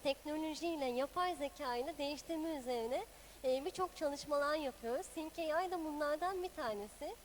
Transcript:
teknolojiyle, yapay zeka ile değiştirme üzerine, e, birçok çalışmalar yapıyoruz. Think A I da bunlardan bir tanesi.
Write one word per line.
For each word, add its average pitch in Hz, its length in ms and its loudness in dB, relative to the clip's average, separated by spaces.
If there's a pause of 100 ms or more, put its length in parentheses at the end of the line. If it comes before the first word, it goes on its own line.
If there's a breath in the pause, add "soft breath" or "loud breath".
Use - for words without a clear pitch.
teknolojiyle, 302 800 0
yapay 294 500 2
zeka 269 400 -2
ile 285 220 -2
değiştirme 302 520 0
üzerine, 254 560 0 (380 loud breath)
e, 262 220 4
birçok 370 300 0
çalışmalar 285 600 2
yapıyoruz. 269 520 -2
Think 311 320 -6
A 320 220 4
I 370 100 0
da 339 140 0
bunlardan 302 580 0
bir 370 60 -2
tanesi. 247 760 -4